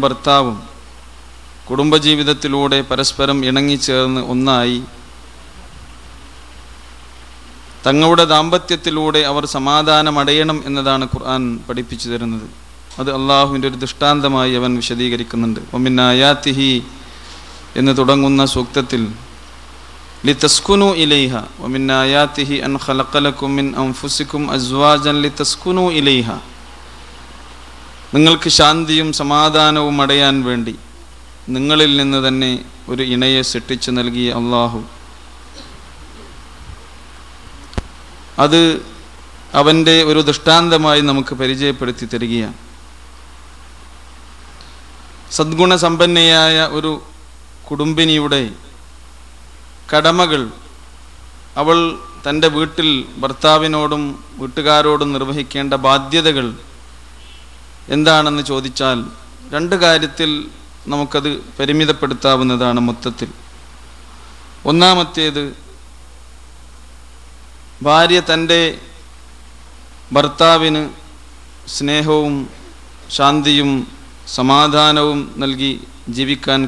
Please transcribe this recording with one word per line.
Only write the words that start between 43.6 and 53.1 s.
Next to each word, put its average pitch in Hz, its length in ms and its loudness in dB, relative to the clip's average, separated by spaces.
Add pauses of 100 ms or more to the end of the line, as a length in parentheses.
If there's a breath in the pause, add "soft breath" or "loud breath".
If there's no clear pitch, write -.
സദ്ഗുണസമ്പന്നയായ 165 1200 4 (220)
ഒരു 156 120 -2 (800)
കുടുംബിനിയുടെ 151 720 0 (1500)
കടമകൾ, 156 480 2 (1200)
അവൾ 165 160 2 (500)
തൻ്റെ 156 200 0 (100)
വീട്ടിൽ 156 340 -2 (320)